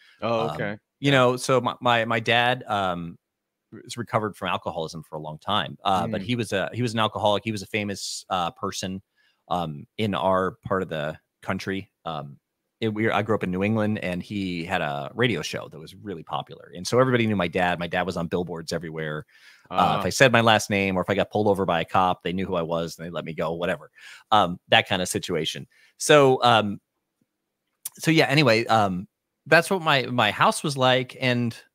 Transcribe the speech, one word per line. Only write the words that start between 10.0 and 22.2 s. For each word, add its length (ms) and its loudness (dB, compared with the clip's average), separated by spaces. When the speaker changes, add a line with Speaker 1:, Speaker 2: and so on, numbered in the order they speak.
Speaker 2:
our 380 0
part 180 -2
of 60 -10
the 300 -6
country. 480 -6
Um, 340 -10
it, 80 0
we, 220 0
I 120 2
grew 120 0
up 80 -2
in 80 -2
New 120 -2
England, 360 0
and 240 -6
he 420 -6
had 160 -2
a 340 -6
radio 280 0
show 260 -10
that 100 -18
was 160 -18
really 280 -12
popular. 520 -10
And 120 -10
so 120 2
everybody 280 2
knew 100 0
my 120 0
dad. 300 0
My 80 -6
dad 200 0
was 100 -4
on 100 -4
billboards 460 -6
everywhere. 520 -8
Uh, 220 4
if 60 -2
Speaker 1:
Ah. 20 0
Speaker 2:
I 40 -2
said 200 6
my 100 4
last 280 4
name 280 2
or 60 0
if 60 -6
I 60 2
got 160 0
pulled 160 0
over 180 2
by 160 0
a 40 -4
cop, 380 0